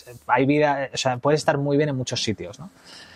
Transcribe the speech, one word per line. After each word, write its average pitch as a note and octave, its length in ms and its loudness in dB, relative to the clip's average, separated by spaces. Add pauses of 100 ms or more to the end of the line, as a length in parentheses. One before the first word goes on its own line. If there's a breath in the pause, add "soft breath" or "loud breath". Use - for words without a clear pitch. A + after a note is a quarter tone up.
(260)
hay B2+ 200 4
vida, C#3+ 460 2
o - 40 -10
sea, B2+ 220 0
puedes D3 220 2
estar D3 180 0
muy C#3+ 180 0
bien D3+ 140 2
en C3+ 60 -2
muchos B2+ 260 -4
sitios, F2+ 360 -6
¿no? F#3+ 120 -18 (460 loud breath)